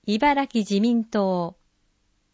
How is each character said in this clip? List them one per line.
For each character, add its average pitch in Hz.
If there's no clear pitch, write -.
茨 277
城 226
自 196
民 233
党 185